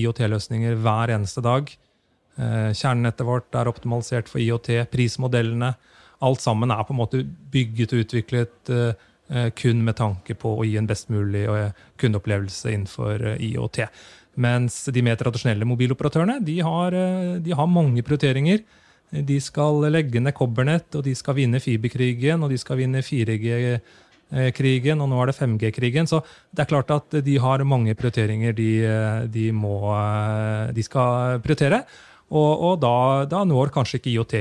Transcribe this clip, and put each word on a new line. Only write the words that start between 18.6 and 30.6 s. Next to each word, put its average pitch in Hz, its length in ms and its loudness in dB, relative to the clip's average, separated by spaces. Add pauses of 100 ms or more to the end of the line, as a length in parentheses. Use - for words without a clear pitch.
De 143 300 0
skal 151 500 0
legge 139 320 2
ned 139 120 2
kobbernett, 131 600 0
og 147 80 -2
de 135 160 -2
skal - 160 -4
vinne 127 260 2
fiberkrigen, 127 840 0
og 143 40 0
de 131 80 0
skal 131 220 -4
vinne 131 240 0
fire 113 340 0
G, 120 440 0 (500)
eh, 131 220 0
krigen, 135 500 2
og 139 80 0
nå 127 100 2
er 127 60 2
det 135 80 0
fem 117 240 0
G-krigen. 123 480 0
Så 156 160 0 (320)
det 151 80 0
er - 80 -2
klart 147 240 2
at - 160 -4 (140)
de 139 120 2
har 131 280 2
mange 123 340 2
prioriteringer 110 560 0
de, 110 300 2
eh, 110 420 0
de 110 240 -2
må, 104 480 -2
eh, 107 760 -2